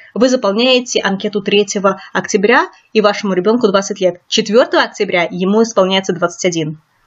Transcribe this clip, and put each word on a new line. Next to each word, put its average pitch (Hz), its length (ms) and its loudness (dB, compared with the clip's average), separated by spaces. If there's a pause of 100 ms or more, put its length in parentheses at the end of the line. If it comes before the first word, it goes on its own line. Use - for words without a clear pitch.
(140)
вы 240 160 2
заполняете 247 720 0
анкету 196 400 -4
третьего 202 580 0 (140)
октября, 233 560 0 (240)
и 220 80 4
вашему 202 320 0
ребёнку 214 340 2
двадцать 196 320 -2
лет. 180 300 0
Четвёртого 240 540 2
октября 185 460 -2
ему 185 340 0
исполняется 190 500 0
двадцать 170 320 -4
один. 160 340 -4 (280)